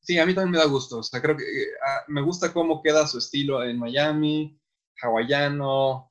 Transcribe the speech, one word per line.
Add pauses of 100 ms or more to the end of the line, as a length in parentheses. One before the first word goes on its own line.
Sí,
a
mí
también
me
da
gusto,
o
sea,
creo
que,
eh, (180)
ah,
me
gusta
cómo
queda
su
estilo
en
Miami, (440)
hawaiano,